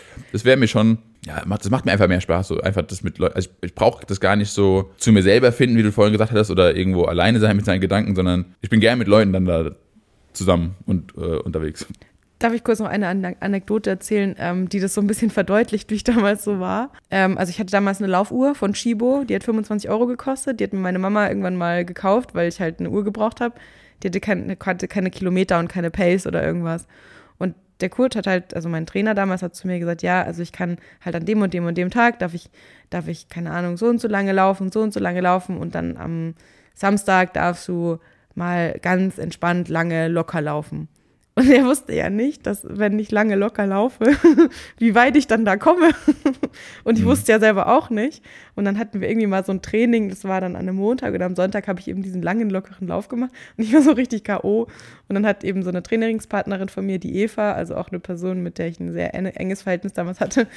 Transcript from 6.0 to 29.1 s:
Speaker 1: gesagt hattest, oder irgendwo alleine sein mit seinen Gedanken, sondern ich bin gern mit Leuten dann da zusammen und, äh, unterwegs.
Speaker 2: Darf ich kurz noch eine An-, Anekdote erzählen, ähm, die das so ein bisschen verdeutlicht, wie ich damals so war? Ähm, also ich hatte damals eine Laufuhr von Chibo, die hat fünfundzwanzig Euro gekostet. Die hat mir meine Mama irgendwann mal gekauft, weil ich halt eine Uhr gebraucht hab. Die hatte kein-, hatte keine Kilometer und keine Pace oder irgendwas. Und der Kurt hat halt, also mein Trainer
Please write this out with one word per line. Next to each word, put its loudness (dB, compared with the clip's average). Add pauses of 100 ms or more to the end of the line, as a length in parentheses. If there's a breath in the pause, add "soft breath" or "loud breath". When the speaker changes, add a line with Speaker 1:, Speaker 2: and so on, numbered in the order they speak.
Speaker 1:
gesagt 2
hattest, 2
oder 4
irgendwo 2
alleine 2
sein 4
mit 0
seinen 0
Gedanken, 0
sondern 0
ich -8
bin 6
gern 4
mit -2
Leuten 6
dann 2
da 0 (600)
zusammen 0 (120)
und, -2
äh, -10
unterwegs. -4 (520 soft breath)
Speaker 2:
Darf 0
ich -6
kurz 0
noch -4
eine -2
An-, -4
Anekdote -4
erzählen, -2
ähm, -4
die -4
das -4
so -2
ein 2
bisschen 0
verdeutlicht, 0
wie -2
ich -6
damals 2
so -2
war? -4 (180 soft breath)
Ähm, 2
also -2
ich -8
hatte -8
damals 2
eine -2
Laufuhr 0
von 0
Chibo, 0
die -2
hat -6
fünfundzwanzig -2
Euro 0
gekostet. -6
Die -2
hat -4
mir -4
meine -2
Mama 0
irgendwann -2
mal -2
gekauft, -2
weil 0
ich -6
halt -4
eine -4
Uhr -2
gebraucht -4
hab. -4 (420 loud breath)
Die -4
hatte -4
kein-, -4
hatte -4
keine -2
Kilometer 0
und -4
keine -6
Pace 0
oder -2
irgendwas. -4 (500 soft breath)
Und -4 (260)
der -4
Kurt 0
hat -6
halt, -2
also -6
mein -4
Trainer -2